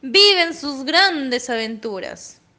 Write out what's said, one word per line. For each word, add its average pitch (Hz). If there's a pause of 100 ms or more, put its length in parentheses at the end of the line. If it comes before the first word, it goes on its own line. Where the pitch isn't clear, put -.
viven 349
sus 269
grandes 285
aventuras. 220 (180)